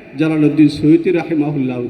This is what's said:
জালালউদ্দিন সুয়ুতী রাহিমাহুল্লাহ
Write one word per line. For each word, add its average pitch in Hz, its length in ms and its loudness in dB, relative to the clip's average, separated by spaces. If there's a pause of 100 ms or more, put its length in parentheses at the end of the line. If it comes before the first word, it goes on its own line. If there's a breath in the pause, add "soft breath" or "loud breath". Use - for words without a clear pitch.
(180)
জালালউদ্দিন 151 500 2
সুয়ুতী 165 440 2
রাহিমাহুল্লাহ 143 800 -4